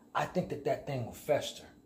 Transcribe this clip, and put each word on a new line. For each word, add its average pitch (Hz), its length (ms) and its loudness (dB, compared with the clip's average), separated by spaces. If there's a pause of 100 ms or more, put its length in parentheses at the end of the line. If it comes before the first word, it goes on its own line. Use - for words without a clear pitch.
(140)
I 147 120 2
think - 240 0
that 147 160 -2
that 135 200 2
thing 127 200 -2
will 95 80 -8
fester. - 500 0 (220)